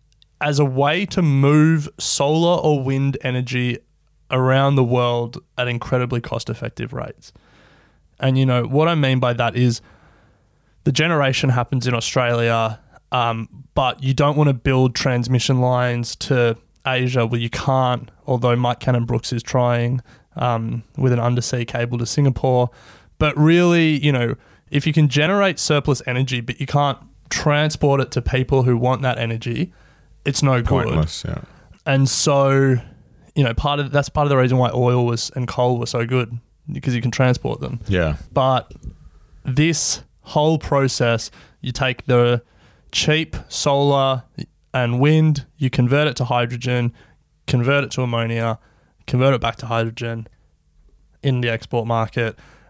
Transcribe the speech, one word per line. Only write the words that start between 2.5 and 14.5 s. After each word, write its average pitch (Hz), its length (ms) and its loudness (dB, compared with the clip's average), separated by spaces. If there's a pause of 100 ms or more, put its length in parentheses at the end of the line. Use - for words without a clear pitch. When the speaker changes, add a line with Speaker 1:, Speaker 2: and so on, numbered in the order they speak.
Speaker 1:
or 151 200 2
wind 135 400 0
energy 127 560 -2 (540)
around 131 440 2
the 131 80 6
world 120 600 -2 (140)
at 123 100 -2
incredibly 120 540 -2
cost-effective 117 720 -8
rates. - 380 -12 (880)
And, 135 200 0
you 135 80 4
know, 123 180 2
what 139 240 2
I 170 80 0
mean 135 240 2
by 123 140 0
that 120 240 -2
is 123 240 2 (1040)
the 139 80 0
generation 143 560 0
happens 123 360 -2
in 127 80 0
Australia, 117 840 0 (320)
um, 117 380 -2 (240)
but 131 280 -2
you 135 120 0
don't 143 240 2
wanna 147 160 4